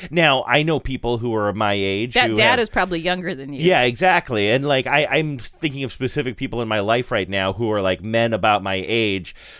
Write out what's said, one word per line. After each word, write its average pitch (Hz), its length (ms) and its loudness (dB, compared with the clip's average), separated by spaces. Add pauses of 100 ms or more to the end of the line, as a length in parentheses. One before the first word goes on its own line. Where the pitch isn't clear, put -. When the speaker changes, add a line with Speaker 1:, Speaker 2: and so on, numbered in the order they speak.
(120)
Speaker 1:
Now, 147 360 4
I 127 160 4
know 156 160 0
people 120 380 -4
who 117 180 -4
are 104 160 0
my 104 220 0
age 101 400 -2
Speaker 2:
That 240 160 2
Speaker 1:
who 110 60 0
Speaker 2:
dad 220 160 4
Speaker 1:
have 254 80 2
Speaker 2:
is 220 100 -2
probably 185 300 -2
younger 180 360 -4
than 135 180 -12
you. 147 100 -8
Speaker 1:
Yeah, 170 180 4
exactly. 123 720 2
And, 131 160 2
like, 131 200 2
I, 143 220 2
I'm 147 300 -2
thinking 139 440 -8
of 123 80 -6
specific 127 460 -4
people 117 240 -4
in 117 80 -4
my 110 100 0
life 113 320 0
right 104 160 0
now 95 260 0
who 110 180 -2
are, 104 100 0
like, 92 220 0
men 113 300 0
about 104 280 2
my 95 260 -2
age 104 460 -2 (260)